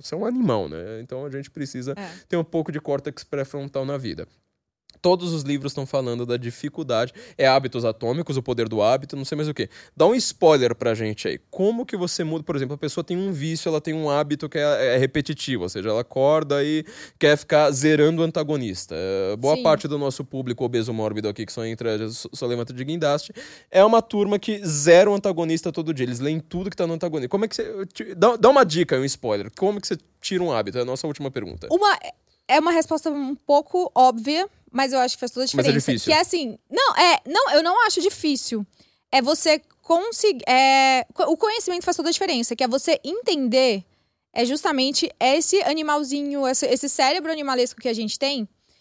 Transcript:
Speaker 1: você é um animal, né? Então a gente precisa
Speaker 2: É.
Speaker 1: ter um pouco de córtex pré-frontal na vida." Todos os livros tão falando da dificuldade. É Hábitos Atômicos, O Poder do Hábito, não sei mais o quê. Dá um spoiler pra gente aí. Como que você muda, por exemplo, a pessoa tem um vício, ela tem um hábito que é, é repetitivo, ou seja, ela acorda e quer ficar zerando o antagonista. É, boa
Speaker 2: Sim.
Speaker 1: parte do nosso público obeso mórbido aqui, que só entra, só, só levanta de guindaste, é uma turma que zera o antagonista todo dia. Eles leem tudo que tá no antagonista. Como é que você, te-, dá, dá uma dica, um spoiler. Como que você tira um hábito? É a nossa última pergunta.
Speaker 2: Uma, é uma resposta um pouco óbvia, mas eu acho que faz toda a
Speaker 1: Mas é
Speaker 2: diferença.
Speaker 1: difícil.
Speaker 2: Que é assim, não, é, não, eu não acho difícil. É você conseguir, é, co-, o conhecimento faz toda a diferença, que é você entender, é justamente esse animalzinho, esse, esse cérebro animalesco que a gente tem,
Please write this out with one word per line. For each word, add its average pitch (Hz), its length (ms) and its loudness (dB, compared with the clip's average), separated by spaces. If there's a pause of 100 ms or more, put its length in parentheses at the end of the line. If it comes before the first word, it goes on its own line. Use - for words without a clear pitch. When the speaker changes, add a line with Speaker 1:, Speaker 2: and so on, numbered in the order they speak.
Speaker 1:
você - 120 -12
é 165 40 -6
um 202 80 -4
animal, 170 420 0
né? 90 320 -10
Então 131 240 -12
a 147 60 -10
gente 139 200 -12
precisa 135 460 -8
Speaker 2:
É. 190 140 -14 (180)
Speaker 1:
ter 180 80 -2
um 165 80 0
pouco 165 260 -4
de 147 80 -6
córtex 143 460 -6
pré-frontal 139 640 -8
na 143 100 -4
vida." 104 320 -10 (720)
Todos 175 320 2
os 160 100 -2
livros 139 320 -4
tão 139 100 -6
falando 123 400 -4
da 120 120 -2
dificuldade. 123 760 -4 (240)
É 139 80 2
Hábitos 131 400 2
Atômicos, 123 520 -4
O 131 60 -2
Poder 117 260 -2
do 110 120 -2
Hábito, 131 360 0
não 135 80 -8
sei 143 100 -8
mais 151 140 -4
o 147 60 -6
quê. 104 140 -6 (280)
Dá 160 100 6
um 214 80 6
spoiler 147 600 4
pra 117 180 0
gente 107 320 -6
aí. 78 140 -6 (100)
Como 226 340 -2
que 208 120 -10
você 175 260 -4
muda, 156 220 -6
por 165 100 -4
exemplo, 135 200 -4
a 143 40 -12
pessoa 165 240 -6
tem 175 140 -6
um 196 160 -4
vício, 160 360 -6
ela 156 120 0
tem 160 140 -6
um 156 140 -2
hábito 147 400 -2
que 160 100 -6
é, 135 360 2
é - 40 4
repetitivo, 131 680 -2
ou 90 40 -4
seja, 101 200 -6
ela 110 140 0
acorda 143 600 2
e 151 220 -2 (340)
quer 147 180 6
ficar 151 360 4
zerando 156 500 4
o - 20 2
antagonista. 147 720 -4
É, 95 380 -2
boa 135 220 2
Speaker 2:
Sim. - 80 -2
Speaker 1:
parte 156 240 2
do 147 100 -4
nosso 139 260 -4
público 127 400 -6
obeso 120 280 -2
mórbido 107 360 -4
aqui, 104 180 -6
que - 60 -14
só 117 140 -8
entra, 110 440 -4
só, - 220 -12
só - 140 -8
levanta 120 260 -4
de 127 120 -8
guindaste, 151 480 -2 (400)
é 190 120 8
uma 226 180 6
turma 202 360 0
que 208 260 -6
zera 170 460 8
o 202 40 2
antagonista 165 580 -2
todo 160 200 -4
dia. 131 140 -4
Eles 120 140 -6
leem 151 180 -2
tudo 175 320 -8
que - 60 -14
tá 180 100 -2
no 165 80 -4
antagonista. 156 340 -6
Como 196 160 -8
é 220 40 -2
que - 80 -14
você, 202 300 -8
te-, - 280 -14
dá, 214 220 4
dá 220 120 8
uma 269 160 8
dica, 160 320 0
um 131 80 0
spoiler. 107 540 -4
Como 202 220 0
que - 80 -10
você 185 100 -4 (220)
tira 180 240 -2
um 165 80 -2
hábito? 104 260 -2
É 123 40 0
a - 20 -2
nossa 131 240 -6
última 143 200 -6
pergunta. 104 440 -10
Speaker 2:
Uma, 392 260 4 (480)
é 285 140 4
uma 330 100 2
resposta 320 400 0
um 285 240 -4
pouco 302 640 0
óbvia, 254 520 2 (240)
mas 262 200 -2
eu 269 60 0
acho 247 180 0
que - 40 -12
faz 240 100 -6
toda 254 140 -4
a 262 100 -6
Speaker 1:
Mas 127 120 2
é 147 60 4
Speaker 2:
diferença. 135 200 0
Speaker 1:
difícil. 120 200 0
Speaker 2:
Que 302 60 6
é - 20 4
assim, 320 380 -2 (120)
não, 480 260 2
é, 349 300 6
não, 427 240 2
eu 294 120 4
não 392 240 4
acho 370 140 0
difícil. 277 640 -2 (460)
É 262 80 4
você 302 400 2 (220)
conseguir, 370 640 0
é, 269 640 4
co-, - 180 -2
o 320 60 2
conhecimento 415 480 -2
faz 359 120 -2
toda 320 120 -2
a 339 40 0
diferença, 262 440 -2
que 269 80 -2
é 247 40 2
você 277 360 0
entender, 262 800 0 (480)
é 240 140 0
justamente 285 640 -2 (100)
esse 262 440 2
animalzinho, 285 840 -2
esse, 262 180 0
esse 262 220 0
cérebro 302 420 0
animalesco 269 500 -2
que - 80 -6
a 233 40 -2
gente 220 260 -6
tem, 269 300 -4 (320)